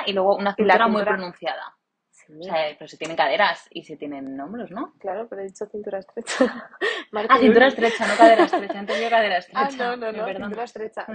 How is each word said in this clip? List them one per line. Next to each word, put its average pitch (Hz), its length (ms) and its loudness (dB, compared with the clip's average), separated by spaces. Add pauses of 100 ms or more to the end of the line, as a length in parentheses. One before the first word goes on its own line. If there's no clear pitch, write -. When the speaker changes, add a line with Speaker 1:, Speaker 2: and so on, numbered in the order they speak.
Speaker 1:
y 196 80 -2
luego 196 220 2
una 202 200 -2
Speaker 2:
Y 220 80 2
la 196 100 6
Speaker 1:
cintura 226 140 4
muy 214 140 0
Speaker 2:
cintura 202 140 0
Speaker 1:
pronunciada. 175 560 -8 (380)
Speaker 2:
Sí. - 300 -20
Speaker 1:
O - 20 -18
sea, 160 360 -4
pero 151 100 -16
si - 80 -20
tienen 160 200 -10
caderas 165 540 0
y 165 140 -14
si 156 120 -18
tienen 139 440 -12
hombros, 190 320 -12
¿no? 262 260 -12
Speaker 2:
Claro, 202 300 -8
pero 196 140 -12
he - 20 -8
dicho 196 220 -12
cintura 208 320 -10
estrecha. - 400 -12
<laughs> - 760 -4
Marca 220 220 2
Speaker 1:
Ah, 254 40 8
cintura 240 300 8
Speaker 2:
Yuri. 233 180 0
Speaker 1:
estrecha, 226 220 -2
no 208 80 -2
cadera 226 280 8
estrecha. 339 300 -2
He - 40 -10
entendido 208 320 -4
cadera 214 260 2
Speaker 2:
<laughs> - 180 -8
Ah, 269 140 0
Speaker 1:
estrecha. 262 160 -6
Speaker 2:
no, 240 120 -4
no, 240 160 -8
Speaker 1:
Me 214 60 -10
Speaker 2:
no, 220 60 -6
Speaker 1:
perdono. 196 220 -8
Speaker 2:
cintura 214 180 -8
estrecha, 214 500 -10